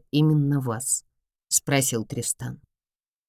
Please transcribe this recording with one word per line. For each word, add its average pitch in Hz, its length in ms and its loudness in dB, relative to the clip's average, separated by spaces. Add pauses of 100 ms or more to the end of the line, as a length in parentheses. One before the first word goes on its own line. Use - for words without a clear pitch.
именно 147 500 2
вас?" — 120 460 -4 (420)
спросил 131 580 0
Тристан. - 540 -8 (680)